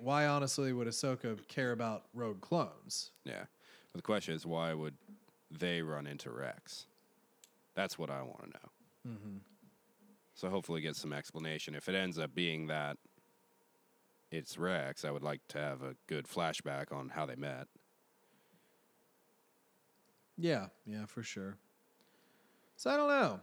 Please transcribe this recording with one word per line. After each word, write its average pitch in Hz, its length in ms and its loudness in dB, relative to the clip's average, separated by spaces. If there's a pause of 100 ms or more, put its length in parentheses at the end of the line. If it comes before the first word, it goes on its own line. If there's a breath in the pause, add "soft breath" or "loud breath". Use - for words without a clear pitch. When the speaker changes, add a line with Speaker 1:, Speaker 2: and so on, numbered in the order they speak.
Speaker 1:
why 143 260 6
honestly 139 460 4
would 120 140 2
Ahsoka 120 500 0 (100)
care 127 240 2
about 113 340 0 (100)
rogue 110 260 -2
clones? - 720 0 (140)
Speaker 2:
Yeah. - 180 -6 (500 loud breath)
But 87 60 -6
the - 20 -8
question 101 320 2
is, 80 120 -4
why 82 280 2
would 78 220 -2 (560)
they 85 320 0
run 73 240 -2
into 71 240 -8
Rex? - 560 -8 (880)
That's 92 240 -2
what 78 100 -4
I 69 140 -4
wanna - 240 -12
know. - 640 -14
Speaker 1:
Mm-hmm. 101 260 -8 (960)
Speaker 2:
So - 160 -2
hopefully 85 320 0
get 78 140 0
some 76 180 -4
explanation. 78 600 -4
If 71 140 -6
it 95 60 2
ends 92 220 2
up 76 160 -2
being 80 340 0
that 73 300 0 (1300)
it's 80 260 -6
Rex, 78 480 0
I 73 60 0
would 71 120 -2
like 73 260 -2
to - 100 -6
have 69 240 -2
a 65 120 -6 (120)
good 73 180 -2
flashback 76 680 -2
on 69 180 -6
how 78 180 -4
they 64 80 -8
met. 67 320 -6 (2750 soft breath)
Speaker 1:
Yeah, 151 300 4 (200)
yeah, 107 180 -4
for 117 180 -8
sure. 101 340 -6 (1160 soft breath)
So - 160 2
I 285 60 8
don't 294 100 6
know. 214 360 6